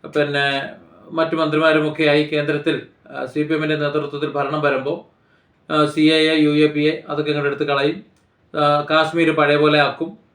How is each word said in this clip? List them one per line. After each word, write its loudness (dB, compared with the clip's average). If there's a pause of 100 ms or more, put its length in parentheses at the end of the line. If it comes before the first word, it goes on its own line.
(160)
പിന്നെ 0 (720)
മറ്റു -2
മന്ത്രിമാരുമൊക്കെയായി 2
കേന്ദ്രത്തിൽ, -2 (360)
ആ, -10
സി -2
പി 0
എമ്മിന്റെ -2
നേതൃത്വത്തിൽ -4
ഭരണം -4
വരുമ്പോൾ, -2 (720)
ആ, 0 (140)
സി 2 (120)
എ 4 (140)
എ, 2 (100)
യു 2 (120)
എ 4
പി 0
എ -2 (160)
അതൊക്കെ -4
ഇങ്ങോട്ട് -2
എടുത്ത് -4
കളയും, 0 (560)
ആ, 2 (240)
കാശ്മീർ 2
പഴയ 4
പോലെ 4
ആക്കും. -6 (240)